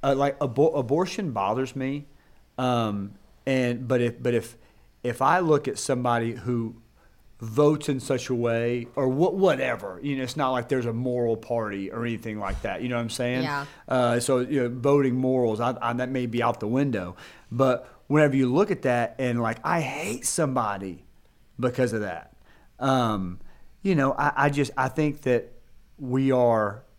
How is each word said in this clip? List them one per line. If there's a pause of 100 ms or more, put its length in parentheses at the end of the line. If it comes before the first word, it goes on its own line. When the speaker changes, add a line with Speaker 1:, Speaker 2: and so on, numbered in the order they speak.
Speaker 1:
uh,
like,
abor-,
abortion
bothers
me. (540)
Um, (340)
and,
but
if,
but
if, (500)
if
I
look
at
somebody
who (580)
votes
in
such
a
way
or
wha-,
whatever,
you
know,
it's
not
like
there's
a
moral
party
or
anything
like
that.
You
know
what
I'm
saying?
Speaker 2:
Yeah. (200)
Speaker 1:
Uh,
so,
you
know,
voting
morals,
I,
I,
that
may
be
out
the
window. (380)
But (180)
whenever
you
look
at
that
and,
like,
I
hate
somebody (560)
because
of
that, (440)
um, (440)
you
know,
I, (140)
I
just,
I
think
that (460)
we
are (160)